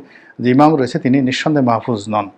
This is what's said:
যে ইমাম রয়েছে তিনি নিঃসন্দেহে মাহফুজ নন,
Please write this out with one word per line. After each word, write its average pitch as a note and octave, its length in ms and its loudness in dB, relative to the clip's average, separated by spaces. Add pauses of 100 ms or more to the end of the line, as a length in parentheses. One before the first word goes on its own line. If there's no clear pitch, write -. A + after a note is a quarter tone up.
(400)
যে A#2+ 100 0
ইমাম D3 260 4
রয়েছে B2+ 240 -2
তিনি C3 220 0
নিঃসন্দেহে C3 440 0
মাহফুজ A2+ 440 -2
নন, G#2 280 -4